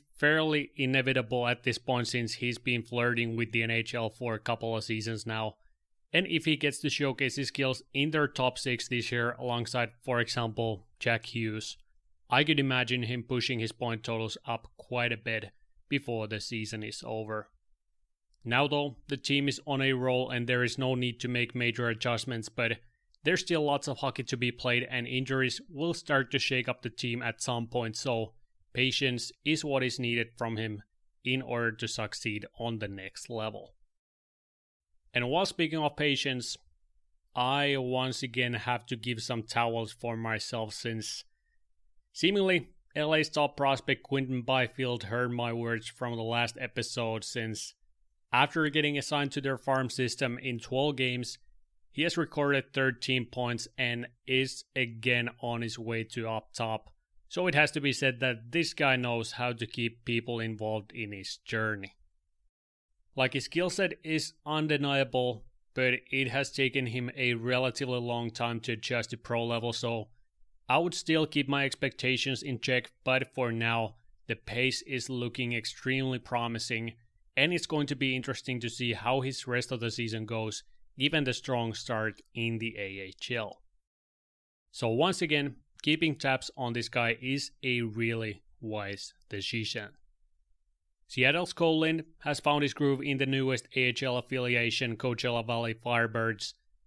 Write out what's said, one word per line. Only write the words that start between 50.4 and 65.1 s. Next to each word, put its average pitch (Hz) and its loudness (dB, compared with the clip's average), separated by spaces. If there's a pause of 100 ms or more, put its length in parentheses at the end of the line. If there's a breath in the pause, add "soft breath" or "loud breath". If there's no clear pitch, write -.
twelve 135 0
games, 123 -2 (540)
he 147 0
has 165 2
recorded 143 2
thirteen 131 2
points 120 -4 (100)
and 120 0 (180)
is 131 0 (140)
again 120 0 (140)
on 120 -2
his 113 -6
way 113 -4
to 113 -6
up 110 -6
top. 110 -2 (380)
So 180 0
it 147 2
has 147 6
to 151 -4
be 139 2
said 127 2
that 120 -2
this 165 2
guy 135 4
knows 120 0
how 123 -2
to 113 -6
keep 117 -4
people 117 -2
involved 107 -4
in 110 -8
his 95 -10
journey. 107 -2 (1200)
Like, 131 2
his 131 -2
skill 175 0
set 185 0 (120)
is 156 -2 (120)
undeniable, 139 2 (300)